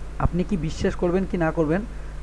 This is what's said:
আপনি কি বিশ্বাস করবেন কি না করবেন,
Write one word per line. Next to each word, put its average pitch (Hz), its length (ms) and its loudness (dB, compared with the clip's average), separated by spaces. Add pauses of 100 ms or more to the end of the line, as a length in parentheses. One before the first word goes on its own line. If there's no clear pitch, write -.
(180)
আপনি 175 260 2
কি 202 120 0
বিশ্বাস 160 380 0
করবেন 180 360 2
কি 196 60 -2
না 160 140 2
করবেন, 160 300 2 (420)